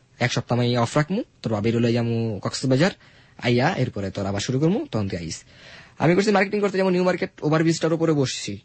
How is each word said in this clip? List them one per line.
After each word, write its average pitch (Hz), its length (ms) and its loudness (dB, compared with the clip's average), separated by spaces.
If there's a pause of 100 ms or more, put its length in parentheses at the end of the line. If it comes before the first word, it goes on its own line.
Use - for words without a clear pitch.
(200)
এক 123 140 0
সপ্তাহ 120 240 -2
আমি 123 200 0
অফ 117 200 0
রাখমু, 185 260 0 (180)
তোর 113 120 -4
বাবির 110 260 0
লয়ে 117 140 2
যামু 117 500 -2
কক্সবাজার, 131 480 0 (520)
আইয়া 123 340 2
এরপরে 101 340 -4
তোর 101 140 -6
আবার 98 160 -4
শুরু 127 180 -2
করমু, 196 320 0
তখন 101 180 -2
তুই 92 100 -6
আইস। 82 240 -10 (560)
আমি 170 160 4
করছি 202 160 2
মার্কেটিং 202 280 2
করতে, 196 180 0
যেমন 190 140 2
নিউ 180 120 2
মার্কেট 180 260 0 (120)
ওভারব্রিজটার 160 520 2
উপরে 160 200 2
বসছি, 123 500 -2